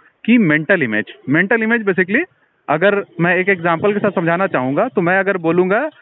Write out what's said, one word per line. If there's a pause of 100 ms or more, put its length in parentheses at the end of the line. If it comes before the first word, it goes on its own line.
(240)
कि
मेंटल
इमेज। (240)
मेंटल
इमेज
basically, (440)
अगर (160)
मैं
एक
एग्जांपल
के
साथ
समझाना
चाहूंगा,
तो
मैं
अगर
बोलूंगा (120)